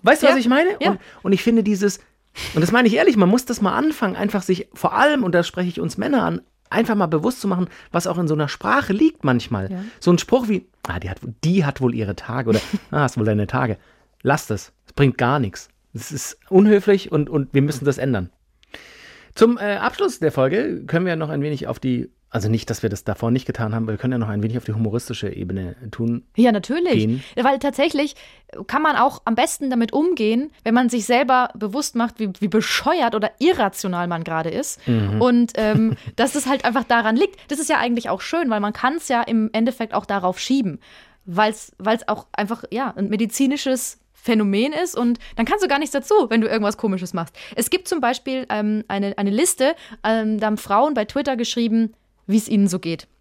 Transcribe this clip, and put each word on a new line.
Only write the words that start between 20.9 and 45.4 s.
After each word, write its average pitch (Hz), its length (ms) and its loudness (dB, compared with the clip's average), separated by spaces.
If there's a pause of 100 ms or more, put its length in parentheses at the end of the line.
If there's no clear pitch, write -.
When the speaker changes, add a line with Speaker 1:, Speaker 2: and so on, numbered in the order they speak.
Speaker 1:
wir 170 100 -2
noch 156 140 -6
ein 147 120 -4
wenig 147 260 -4
auf - 120 -6
die, 123 300 -2 (200)
also 107 200 -2
nicht, 113 200 -2
dass - 140 -4
wir 110 60 0
das 101 140 -6
davor 113 280 -2
nicht 127 140 0
getan 113 300 -4
haben, 113 80 -2
aber 110 100 -4
wir 104 40 -6
können 127 160 -4
ja 123 40 -2
noch 110 120 -2
ein 104 120 -4
wenig 113 160 -4
auf 117 60 -6
die 107 100 -6
humoristische 110 560 -4
Ebene 92 460 -6 (160)
tun. 117 320 -4 (120)
Speaker 2:
Ja, 233 160 6
natürlich. 277 420 0
Speaker 1:
Gehen. 117 300 0 (120)
Speaker 2:
Weil 262 240 2
tatsächlich 285 560 -2 (520)
kann 285 140 -2
man 302 140 2
auch 262 300 0
am 226 100 0
besten 277 340 -2
damit 233 220 0
umgehen, 285 600 0 (120)
wenn 226 100 0
man 240 160 4
sich 233 160 -2
selber 254 500 2
bewusst 214 400 -6
macht, 233 240 -2
wie, 214 100 -2 (100)
wie 208 80 -2
bescheuert 262 640 0
oder 214 260 0
irrational 196 680 0
man 165 160 -4
gerade 165 260 -4
ist. - 380 -6
Speaker 1:
Mhm. 110 340 2
Speaker 2:
Und, 240 340 4
ähm, 220 400 2 (100)
Speaker 1:
<laughs> - 100 -12
Speaker 2:
dass 240 200 0
es 277 120 -2
halt 269 160 0
einfach 247 200 0
daran 226 320 2
liegt. 381 360 -2
Das 285 80 -4
ist 311 100 -4
ja 311 80 2
eigentlich 240 320 -2
auch 190 120 -4
schön, 330 280 -2
weil 214 100 0
man 208 140 -2
kann's 294 360 -4
ja 240 120 2
im 220 300 0
Endeffekt 233 420 -2
auch 214 120 -4
darauf 185 340 -2
schieben. 240 400 -2 (460)
Weil's, 214 520 -2
weil's 214 300 -2
auch 214 240 -6
einfach, 208 400 -6
ja, 226 240 -4
ein 196 140 -4
medizinisches 254 880 -2 (160)
Phänomen 220 560 2
ist 339 260 -4
und 240 220 0 (160)
dann 226 100 0